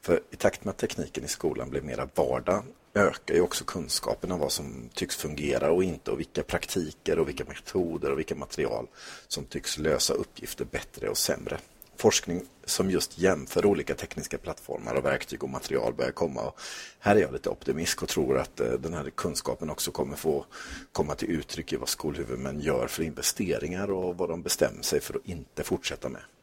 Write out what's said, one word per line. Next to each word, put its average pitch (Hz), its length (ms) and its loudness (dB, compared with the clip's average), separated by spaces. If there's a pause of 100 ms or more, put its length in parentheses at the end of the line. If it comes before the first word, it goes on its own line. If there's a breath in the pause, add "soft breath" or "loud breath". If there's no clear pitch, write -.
För - 200 4 (100)
i - 40 -16
takt - 300 2
med 104 60 -2
att - 60 -8
tekniken - 460 -4
i - 40 -8
skolan 64 420 -2
blir 69 120 -2
mera 67 340 -4
vardag 76 480 2 (300)
ökar - 420 4
ju 85 60 8
också - 240 2
kunskapen - 680 -2
om 90 80 0
vad 69 120 2
som 64 420 -6
tycks - 220 -4
fungera 73 560 2
och 90 120 6
inte, 85 280 -2
och 65 80 -2
vilka 78 240 -4
praktiker - 760 -2
och 76 80 4
vilka - 180 -6
metoder 80 640 -2
och 69 80 0
vilka - 160 -2
material 64 520 -2 (400 loud breath)
som - 180 -6
tycks - 320 -6
lösa 76 360 2
uppgifter - 520 -4
bättre - 440 -6
och - 80 0
sämre. - 400 0 (420)
Forskning 92 420 6 (240)
som 95 260 2
just - 280 0
jämför 90 460 4
olika 98 300 4
tekniska - 420 -8
plattformar - 580 -6
och 67 100 2
verktyg - 380 -2
och 65 60 -4
material 65 440 0
börjar 62 180 0
komma. 71 300 0
Och - 180 -6 (400 loud breath)
här 104 160 6
är 107 40 10
jag 65 140 4
lite - 160 -2
optimistisk - 540 -2
och 82 60 -6
tror 67 280 4
att, - 220 -2
eh, 58 120 2
den 65 220 -2
här 73 160 -4
kunskapen - 600 -4
också - 220 -4
kommer 71 240 -2
få 73 300 0 (460 loud breath)
komma 76 240 0
till - 140 -2
uttryck 78 440 -2
i - 20 0
vad 65 140 -2
skolhuvudmän 67 720 -2
gör 71 280 2
för - 160 -2
investeringar 87 880 -2
och 92 260 0
vad 87 120 0
de 85 120 -4
bestämmer - 420 0
sig - 180 2
för - 120 -10
att - 140 -4
inte 78 360 -8
fortsätta - 460 -4
med. 64 120 -10 (220)